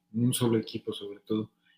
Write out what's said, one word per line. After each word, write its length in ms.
un 200
solo 260
equipo, 340
sobre 280
todo. 300